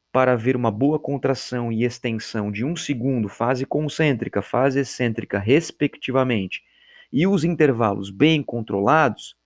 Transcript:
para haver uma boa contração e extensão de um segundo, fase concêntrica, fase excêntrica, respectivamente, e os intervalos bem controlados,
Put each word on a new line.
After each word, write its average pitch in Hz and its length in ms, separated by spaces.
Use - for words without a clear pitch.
para 131 220
haver 123 240
uma 120 140
boa 143 280
contração 127 720
e 113 140
extensão 113 640
de 104 140
um 160 100
segundo, 127 540
fase 127 380
concêntrica, 147 720
fase 131 400
excêntrica, 113 580
respectivamente, 127 1200
e 156 140
os 190 180
intervalos 117 640
bem 147 320
controlados, 117 1040